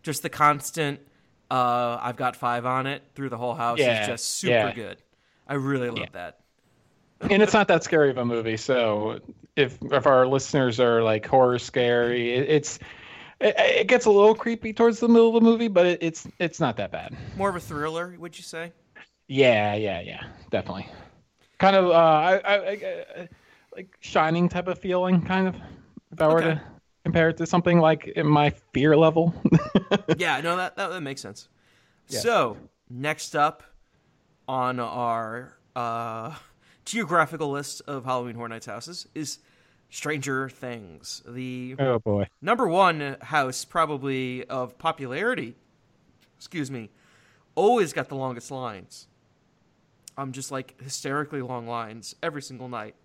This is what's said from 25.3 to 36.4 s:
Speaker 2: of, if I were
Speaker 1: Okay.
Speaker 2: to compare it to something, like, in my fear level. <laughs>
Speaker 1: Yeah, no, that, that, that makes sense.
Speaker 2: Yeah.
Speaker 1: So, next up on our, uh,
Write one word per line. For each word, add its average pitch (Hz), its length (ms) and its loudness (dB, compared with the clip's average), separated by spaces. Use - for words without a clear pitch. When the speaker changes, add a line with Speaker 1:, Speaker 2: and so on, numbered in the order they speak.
Speaker 2:
of, 185 60 -6
if 160 80 -4
I 156 60 4
were 165 120 6
Speaker 1:
Okay. 165 160 2
Speaker 2:
to 147 60 -8
compare 165 260 2
it 160 80 -2
to 170 80 -4
something, 175 340 4
like, 156 280 4
in 160 200 -2
my 147 220 6
fear 147 220 4
level. 160 440 4
<laughs> - 40 -18
Speaker 1:
Yeah, 156 240 0
no, 170 140 -2
that, 185 220 -6
that, 190 120 -4
that 180 120 -8
makes 135 200 -10
sense. - 280 -18
Speaker 2:
Yeah. 123 120 -6
Speaker 1:
So, 165 380 0
next 143 460 -8
up 151 280 0
on 127 320 -2
our, 117 800 -6
uh, 117 580 -6